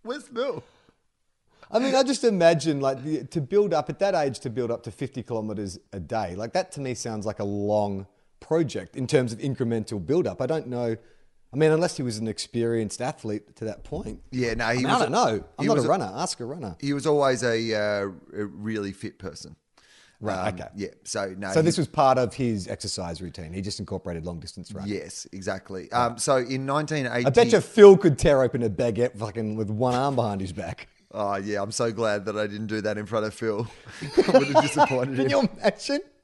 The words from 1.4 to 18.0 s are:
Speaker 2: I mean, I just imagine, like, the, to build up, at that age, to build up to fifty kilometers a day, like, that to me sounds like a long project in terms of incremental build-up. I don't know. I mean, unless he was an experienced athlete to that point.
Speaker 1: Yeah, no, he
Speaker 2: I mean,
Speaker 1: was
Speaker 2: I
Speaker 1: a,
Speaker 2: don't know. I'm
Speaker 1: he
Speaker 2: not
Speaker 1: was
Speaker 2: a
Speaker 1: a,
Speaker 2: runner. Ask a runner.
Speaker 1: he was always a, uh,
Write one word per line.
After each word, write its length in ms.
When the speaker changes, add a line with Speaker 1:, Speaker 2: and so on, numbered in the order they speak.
Speaker 2:
I 80
mean, 160
I 80
just 200
imagine, 580
like, 220
the, 220
to 160
build 320
up, 160
at 100
that 140
age, 280
to 80
build 200
up 140
to 80
fifty 320
kilometers 560
a 80
day, 360
like, 180
that 200
to 80
me 120
sounds 320
like 140
a 60
long 600
project 560
in 120
terms 260
of 60
incremental 680
build-up. 360
I 40
don't 220
know. 280
I 40
mean, 160
unless 260
he 60
was 140
an 100
experienced 760
athlete 560
to 80
that 180
point. 380
Speaker 1:
Yeah, 240
no, 100
he 60
Speaker 2:
I 40
mean, 100
Speaker 1:
was 80
Speaker 2:
I 40
Speaker 1:
a, 40
Speaker 2:
don't 100
know. 320
I'm 60
Speaker 1:
he 40
Speaker 2:
not 100
Speaker 1:
was 80
Speaker 2:
a 20
Speaker 1:
a, 20
Speaker 2:
runner. 240
Ask 280
a 40
runner. 340
Speaker 1:
he 140
was 140
always 360
a, 300
uh, 340